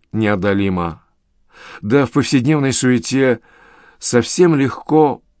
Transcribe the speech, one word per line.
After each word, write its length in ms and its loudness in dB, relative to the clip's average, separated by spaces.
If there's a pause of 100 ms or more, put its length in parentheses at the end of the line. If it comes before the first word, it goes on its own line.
(120)
неодолимо, 920 -2 (800)
да 240 0
в 60 -6
повседневной 600 0
суете 680 0 (580)
совсем 560 2
легко 680 0 (200)